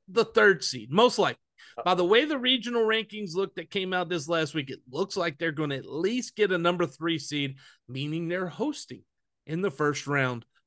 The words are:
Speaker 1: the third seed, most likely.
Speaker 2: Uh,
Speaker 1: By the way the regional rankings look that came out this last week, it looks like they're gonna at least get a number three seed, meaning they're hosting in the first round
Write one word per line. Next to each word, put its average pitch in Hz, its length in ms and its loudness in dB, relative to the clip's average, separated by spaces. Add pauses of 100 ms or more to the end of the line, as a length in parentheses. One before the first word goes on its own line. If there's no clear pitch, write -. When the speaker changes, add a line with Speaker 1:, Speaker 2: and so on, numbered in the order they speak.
Speaker 1:
the 220 160 2
third 208 360 6
seed, 123 300 -6
most 226 260 6
likely. 151 220 2 (380)
Speaker 2:
Uh, 117 60 -6
Speaker 1:
By 180 120 4
the 180 80 4
way 220 220 6
the 294 120 -2
regional 240 440 0
rankings 214 520 -2
look 190 220 -2
that 165 160 -10
came 185 220 -2
out 180 160 -2
this 156 180 -4
last 160 260 0
week, 143 160 -4
it 113 200 -12
looks 165 260 -4
like 170 220 -2
they're 165 160 -2
gonna 143 240 -4
at - 80 -10
least 196 500 -4
get 202 160 2
a 185 60 4
number 175 280 2
three 160 320 -4
seed, 143 380 -6 (320)
meaning 147 400 -6
they're 180 220 -4
hosting 240 540 -8 (420)
in 160 160 -4
the 196 100 0
first 143 340 -2
round 131 380 0 (240)